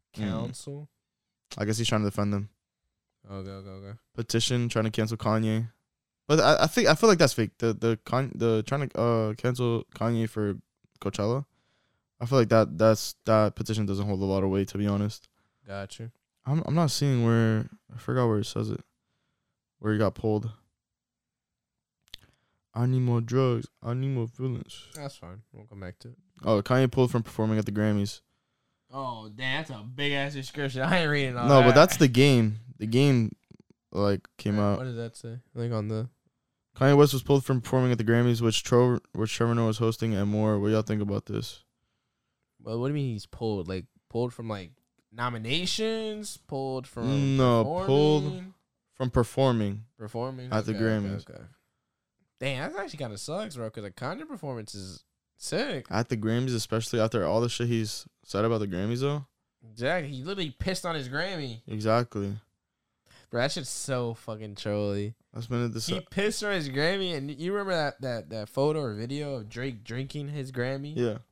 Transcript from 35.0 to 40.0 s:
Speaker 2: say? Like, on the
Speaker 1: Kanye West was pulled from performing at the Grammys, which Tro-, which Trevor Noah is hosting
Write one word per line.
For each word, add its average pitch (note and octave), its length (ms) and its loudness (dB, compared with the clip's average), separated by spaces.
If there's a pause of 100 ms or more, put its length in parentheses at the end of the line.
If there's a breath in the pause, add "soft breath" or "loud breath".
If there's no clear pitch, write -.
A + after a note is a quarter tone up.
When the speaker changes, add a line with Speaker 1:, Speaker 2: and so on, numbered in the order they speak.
Speaker 2:
say? A#2 220 -14 (160)
Like, A#2+ 180 -4
on G#2+ 160 -2
the A2 200 -4 (680)
Speaker 1:
Kanye C#3 200 8
West C#3+ 180 8
was B2+ 80 -2
pulled C#3 220 4
from B2+ 180 0
performing B2+ 300 2
at A#2 60 0
the A2+ 60 0
Grammys, A#2 380 4
which A2+ 200 2
Tro-, B2 380 4 (120)
which G#2+ 220 -4
Trevor A#2 200 2
Noah A#2 160 2
is G#2+ 80 -4
hosting A2+ 360 0